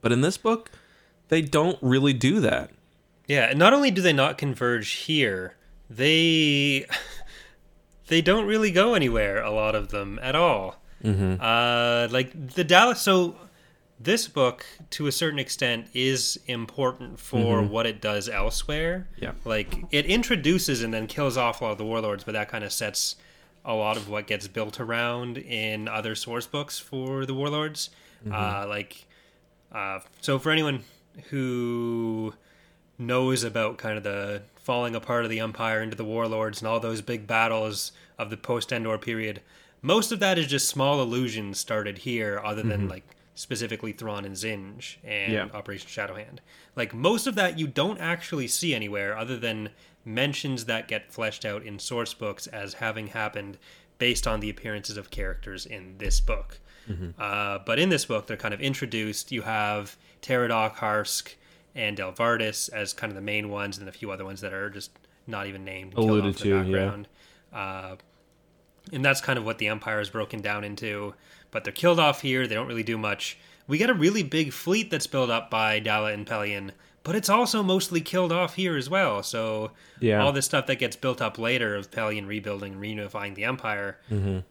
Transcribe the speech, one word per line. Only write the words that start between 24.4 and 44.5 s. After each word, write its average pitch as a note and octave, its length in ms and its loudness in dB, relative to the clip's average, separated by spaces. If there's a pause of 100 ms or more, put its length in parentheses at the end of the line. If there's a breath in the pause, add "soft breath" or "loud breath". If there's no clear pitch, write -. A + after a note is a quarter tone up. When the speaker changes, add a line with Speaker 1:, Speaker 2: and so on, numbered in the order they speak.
Speaker 2:
built G#2+ 320 -6
around A#2+ 600 -2
in G#2+ 500 -4
other A2 260 -4
source A#2+ 320 -6
books C#3+ 320 -6
for C3+ 480 -6
the C3 80 -4
warlords. D3 560 -4 (340 soft breath)
Speaker 1:
Mm-hmm. G#2 80 -6
Speaker 2:
Uh, G#2 360 -2
like, - 380 -10 (680 soft breath)
uh, G2 260 -6 (220)
so C3+ 180 2
for D#3 140 2
anyone D3 320 2 (460 soft breath)
who A#2 1000 -2 (680 soft breath)
knows B2+ 460 2
about A2+ 340 -2
kind A2 200 -4
of G2+ 60 -10
the G2+ 380 -4 (120)
falling A#2+ 400 -2
apart A#2 300 0
of A2+ 60 -2
the A2+ 100 -2
Empire A2 420 -2
into A2 140 -6
the A#2 80 -4
warlords A2 560 -2
and A2+ 80 -4
all A2+ 120 2
those A2+ 220 -4
big G#2+ 240 -6
battles A2+ 640 0 (260 soft breath)
of A2 120 -6
the G#2+ 60 -8
post-Endor A2+ 640 -2
period, A2 420 -4 (420 soft breath)
most G#3+ 300 4
of G3+ 80 -2
that F#3+ 180 4
is D#3+ 80 2
just C#3 220 2
small C#3 320 4
allusions A2+ 580 -2
started G#2 400 -2
here, A2 440 -2
other G#2+ 200 -4
than, G#2+ 200 0
Speaker 1:
Mm-hmm. G2 80 0
Speaker 2:
like, F#2+ 140 -12 (300 soft breath)
specifically A2 580 -6
Thrawn G#2 320 -8
and G2 100 -10
Zinj G2+ 680 -10